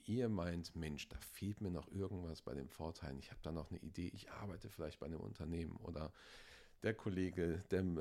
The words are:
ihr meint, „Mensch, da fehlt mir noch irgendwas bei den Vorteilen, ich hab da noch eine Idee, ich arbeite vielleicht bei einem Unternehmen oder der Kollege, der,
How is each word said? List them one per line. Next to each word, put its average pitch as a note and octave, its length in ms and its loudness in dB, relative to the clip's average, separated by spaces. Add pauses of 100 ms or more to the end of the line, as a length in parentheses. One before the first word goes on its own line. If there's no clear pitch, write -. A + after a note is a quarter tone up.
ihr A#2 260 4
meint, F2 460 2
„Mensch, D#2 320 0
da - 120 -8
fehlt - 420 -4
mir G2 100 2
noch E2+ 200 0
irgendwas F2+ 520 -2
bei - 100 -4
den C2+ 160 -2
Vorteilen, D2+ 480 -2
ich C#2 140 -10
hab - 100 -10
da D#2+ 100 -2
noch D#2+ 180 0
eine F2 100 -4
Idee, F2 340 -4
ich - 180 -10
arbeite F#2+ 380 -6
vielleicht D#2 300 -4
bei - 60 -4
einem D#2+ 140 -2
Unternehmen E2+ 580 -2
oder D#2 340 -2 (680)
der G#2+ 140 4
Kollege, F#2 760 4
der, F#2 140 8 (180)